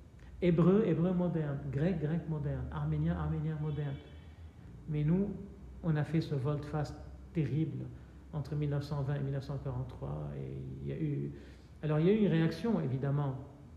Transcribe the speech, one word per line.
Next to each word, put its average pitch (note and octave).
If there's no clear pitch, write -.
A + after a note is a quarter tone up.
hébreu, F3
hébreu F3
moderne, D#3
grec, D#3+
grec D#3
moderne, C#3
arménien, D3+
arménien D#3
moderne. D3
Mais D3+
nous, F#3+
on D#3+
a D3
fait D#3+
ce D3+
volte-face C#3+
terrible C#3
entre D3+
mille D3
neuf C#3+
cent C#3+
vingt C#3+
et C#3
mille C3+
neuf C3+
cent C#3
quarante-trois. C#3
Et C3+
il C#3
y -
a -
eu... C#3+
Alors D3+
il E3
y F#3+
a -
eu A3
une F3+
réaction, E3
évidemment. C#3